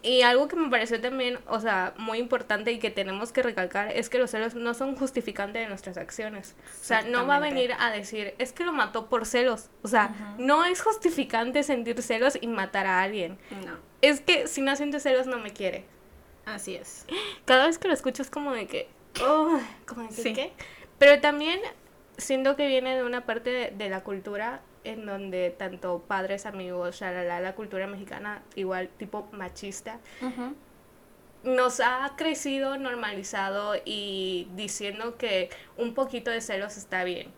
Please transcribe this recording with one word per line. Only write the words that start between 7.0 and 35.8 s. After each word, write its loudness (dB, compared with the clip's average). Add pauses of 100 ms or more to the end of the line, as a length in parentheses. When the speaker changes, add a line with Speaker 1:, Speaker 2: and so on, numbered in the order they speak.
Speaker 1:
no 0
va 6
a 6
Speaker 2:
Exactamente. 2
Speaker 1:
venir 2
a 4
decir, -6
"Es -2
que -4
lo 0
mató 0
por 2
celos". 2 (120)
O -6
sea, 4 (220)
Speaker 2:
Ujú. -8
Speaker 1:
no 6
es 2
justificante 2
sentir 0
celos 2
y -4
matar -2
a 4
alguien. -2 (260)
Speaker 2:
No. -10 (220)
Speaker 1:
Es 8
que 4
si -4
no 2
sientes -2
celos, 4
no -2
me -8
quiere. -4 (600)
Speaker 2:
Así -8
es. -14 (380)
Speaker 1:
Cada 8
vez 2
que -4
lo 4
escucho -2
es -6
como -4
de -4
que, -6 (360)
oh, 4 (260)
como -12
de -10
que, -14
Speaker 2:
Sí. -2
Speaker 1:
¿qué? -4 (460)
Pero 12
también 2 (560)
siento 0
que 2
viene 2
de 0
una -4
parte -4
de, -2
de -6
la -4
cultura -6 (220)
en -10
donde -2
tanto -4
padres, -2
amigos, -6
shalala, -4
la -4
cultura -6
mexicana -10 (140)
igual -2 (100)
tipo -10
machista, -12 (200)
Speaker 2:
Ujú. -6 (880)
Speaker 1:
nos 4
ha 2
crecido, -2
normalizado -4 (100)
y -4
diciendo -6
que 0 (260)
un -4